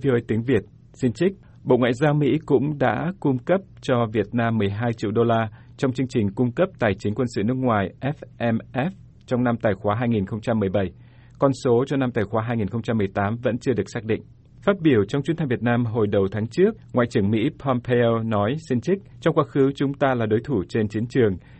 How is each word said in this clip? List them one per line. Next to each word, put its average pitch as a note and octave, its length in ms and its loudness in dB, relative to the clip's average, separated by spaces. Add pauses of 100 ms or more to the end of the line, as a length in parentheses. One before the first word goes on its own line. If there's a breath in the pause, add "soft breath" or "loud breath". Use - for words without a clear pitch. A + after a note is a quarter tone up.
V C3+ 60 0
O B2+ 60 2
A A#2+ 140 2
tiếng A2 140 0
Việt, A#2 200 2 (300)
xin B2+ 200 -2
trích, F#3 200 0 (320 soft breath)
"Bộ B2+ 120 4
Ngoại A#2+ 180 2
giao D3 200 2
Mỹ D3 320 2
cũng C#3+ 320 2
đã C3+ 420 0
cung C3 180 0
cấp F3 220 0 (200)
cho A#2+ 320 0
Việt G#2+ 200 0
Nam A#2 260 0
mười G2 120 0
hai A#2 220 -4
triệu A2+ 180 -4
đô A2+ 140 2
la A2+ 240 2 (280 loud breath)
trong C3+ 160 -2
chương B2+ 160 -4
trình G#2+ 260 0
cung B2 180 0
cấp F3+ 160 0 (100)
tài G#2+ 200 2
chính G#2 160 -4
quân B2 140 -2
sự A#2 140 -4
nước A#2 120 0
ngoài A#2 460 0
F A#2+ 520 -4
M A2+ 60 0 (140)
F C3 180 -2 (360)
trong B2 180 0
năm A#2+ 180 2
tài G#2+ 120 2
khóa G#2 240 -2
hai B2 100 0
nghìn G#2+ 180 2
không G#2+ 140 -6
trăm A2+ 180 -2
mười G2 100 0
bảy. F#2 220 -2 (480 soft breath)
Con C#3 140 2 (120)
số B2 220 4
cho D3 100 -2
năm C3+ 160 0
tài A2 120 0
khóa A2 180 -4
hai A#2 140 -4
nghìn G#2 120 -2
không A#2 140 -6
trăm A2+ 160 -2
mười G2 160 0
tám G2+ 280 -2
vẫn B2 160 0
chưa C3 140 -2
được G#2 180 -2
xác A2+ 140 -8
định." A2 180 -2 (400)
Phát G3+ 180 0
biểu C3 240 4
trong C#3 180 -4
chuyến C3+ 140 -2
thăm D3+ 120 -4
Việt G#2+ 140 -2
Nam A#2+ 220 2
hồi A2 220 0
đầu G2+ 260 2
tháng G#2+ 140 -4
trước, G#3+ 300 0 (160 loud breath)
Ngoại A#2+ 180 2
trưởng G2+ 200 2
Mỹ A2+ 280 0
Pompeo A#2+ 680 2
nói, A2 320 0 (120)
xin B2 120 0
trích, F#3+ 180 0 (220 loud breath)
"Trong E3 140 2
quá D3+ 100 4
khứ, C#3 300 2
chúng C#3 200 -2
ta C3+ 200 2
là A#2 120 0
đối B2 180 2
thủ A#2 240 0
trên G#2+ 200 0
chiến A2+ 180 -4
trường, A2+ 300 2 (240 loud breath)